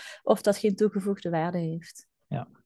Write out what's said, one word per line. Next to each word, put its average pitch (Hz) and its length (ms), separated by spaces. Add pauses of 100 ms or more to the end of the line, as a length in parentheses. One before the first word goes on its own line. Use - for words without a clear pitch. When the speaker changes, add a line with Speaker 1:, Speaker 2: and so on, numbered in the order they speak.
(220)
Speaker 1:
of 214 200
dat 202 140
geen 208 200
toegevoegde 202 540
waarde 170 280
heeft. 165 480 (200)
Speaker 2:
Ja. - 220 (180)